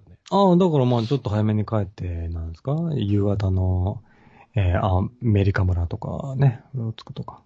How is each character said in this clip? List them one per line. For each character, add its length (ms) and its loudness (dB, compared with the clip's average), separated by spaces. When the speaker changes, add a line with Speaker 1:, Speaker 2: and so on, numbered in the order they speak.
Speaker 1:
ら 60 -20
ね。 80 -20
Speaker 2:
あ 220 6
あ、 40 8
だ 140 4
か 80 2
ら 80 4
ま 140 2
あ 40 0
ち 120 0
ょ 20 4
っ 20 -12
と 120 -6
早 120 2
め 120 2
に 100 0
帰 180 -2
っ 40 -4
て、 420 -6
な 120 -6
ん 80 -8
で 60 -12
す 60 -20
か？ 140 -4
夕 300 0
方 260 0
の、 540 -2
え 220 0
ー、 40 0
ア 300 0
メ 240 2
リ 80 2
カ 140 0
村 220 0
と 100 -8
か 380 -10
ね、 280 0
う 80 -6
ろ 100 -6
つ 100 -20
く 100 -18
と 100 -10
か。 220 -20